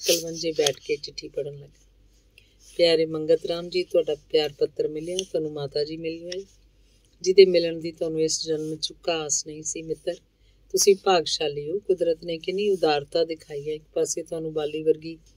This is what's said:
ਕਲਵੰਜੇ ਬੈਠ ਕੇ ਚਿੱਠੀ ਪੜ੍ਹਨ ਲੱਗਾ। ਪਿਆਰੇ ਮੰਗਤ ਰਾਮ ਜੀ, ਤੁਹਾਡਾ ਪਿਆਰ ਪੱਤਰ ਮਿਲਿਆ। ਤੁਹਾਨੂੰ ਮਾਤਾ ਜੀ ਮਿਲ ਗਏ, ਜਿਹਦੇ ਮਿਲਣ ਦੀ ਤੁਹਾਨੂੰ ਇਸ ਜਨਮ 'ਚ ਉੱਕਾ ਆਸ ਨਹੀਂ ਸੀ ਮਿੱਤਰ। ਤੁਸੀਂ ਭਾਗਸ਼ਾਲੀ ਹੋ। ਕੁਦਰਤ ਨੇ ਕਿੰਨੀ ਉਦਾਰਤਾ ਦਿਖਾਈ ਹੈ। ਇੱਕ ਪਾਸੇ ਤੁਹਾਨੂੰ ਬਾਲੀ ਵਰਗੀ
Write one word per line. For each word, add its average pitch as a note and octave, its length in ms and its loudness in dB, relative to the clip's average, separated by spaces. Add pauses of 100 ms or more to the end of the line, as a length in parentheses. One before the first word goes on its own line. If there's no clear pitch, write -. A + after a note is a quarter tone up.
ਕਲਵੰਜੇ E3 440 -2
ਬੈਠ D#3 280 0
ਕੇ D3+ 160 -4
ਚਿੱਠੀ - 320 -12
ਪੜ੍ਹਨ C#3+ 280 -8
ਲੱਗਾ। C#3+ 320 -20 (880)
ਪਿਆਰੇ E3 280 6
ਮੰਗਤ D#3 400 2
ਰਾਮ E3+ 240 -4
ਜੀ, F3+ 140 0
ਤੁਹਾਡਾ D#3 320 0
ਪਿਆਰ D3+ 380 0
ਪੱਤਰ D#3 340 -2
ਮਿਲਿਆ। D#3+ 300 -6
ਤੁਹਾਨੂੰ D#3+ 340 -2
ਮਾਤਾ D3 320 -6
ਜੀ D#3+ 140 -8
ਮਿਲ E3 220 -8
ਗਏ, F3+ 240 -10 (800)
ਜਿਹਦੇ F#3 240 10
ਮਿਲਣ E3+ 340 4
ਦੀ E3 120 -8
ਤੁਹਾਨੂੰ D#3+ 300 -2
ਇਸ D#3+ 240 0
ਜਨਮ D#3 300 -4
'ਚ - 160 -8
ਉੱਕਾ E3 260 -6
ਆਸ D3+ 300 -4
ਨਹੀਂ D#3 160 -14
ਸੀ D#3+ 180 -8
ਮਿੱਤਰ। D#3+ 340 -6 (540)
ਤੁਸੀਂ G3 260 4
ਭਾਗਸ਼ਾਲੀ D3+ 760 0
ਹੋ। G3+ 80 -2
ਕੁਦਰਤ E3+ 440 0
ਨੇ E3 140 -6
ਕਿੰਨੀ F#3+ 320 -2
ਉਦਾਰਤਾ D#3+ 540 2
ਦਿਖਾਈ D#3 460 -8
ਹੈ। D#3 40 -4
ਇੱਕ D#3 100 -10 (100)
ਪਾਸੇ D#3+ 300 -2
ਤੁਹਾਨੂੰ D#3+ 300 -8
ਬਾਲੀ D3+ 300 -4
ਵਰਗੀ D#3+ 340 0 (200)